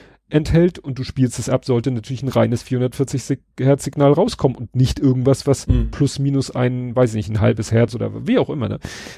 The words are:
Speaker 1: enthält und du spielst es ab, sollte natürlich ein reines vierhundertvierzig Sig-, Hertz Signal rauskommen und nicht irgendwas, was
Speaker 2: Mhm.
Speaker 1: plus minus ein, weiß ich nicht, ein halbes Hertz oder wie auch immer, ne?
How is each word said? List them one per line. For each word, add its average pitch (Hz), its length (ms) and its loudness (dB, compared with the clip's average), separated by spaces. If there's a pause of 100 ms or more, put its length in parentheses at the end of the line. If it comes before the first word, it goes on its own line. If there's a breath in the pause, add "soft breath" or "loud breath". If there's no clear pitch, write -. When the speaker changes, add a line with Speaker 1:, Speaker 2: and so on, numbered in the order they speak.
(300 loud breath)
Speaker 1:
enthält 160 500 2
und 131 200 -10
du 131 40 -6
spielst 123 360 -2
es 117 100 -6
ab, 131 160 -2
sollte 120 260 0
natürlich 120 300 -8
ein 135 60 -6
reines 117 360 0
vierhundertvierzig 127 600 -4
Sig-, - 200 -6 (160)
Hertz 135 260 2
Signal 143 280 4
rauskommen 151 440 0
und - 180 -12
nicht 127 240 2
irgendwas, 131 480 2
was 139 200 0
Speaker 2:
Mhm. 117 240 2
Speaker 1:
plus - 280 -2
minus 139 320 0
ein, 123 440 -2
weiß 123 160 4
ich 110 40 -6
nicht, 104 140 -4
ein 107 120 0
halbes 117 300 0
Hertz 117 240 2
oder 110 320 -6
wie 240 100 2
auch 151 120 0
immer, - 180 -4
ne? 98 120 -6 (380 loud breath)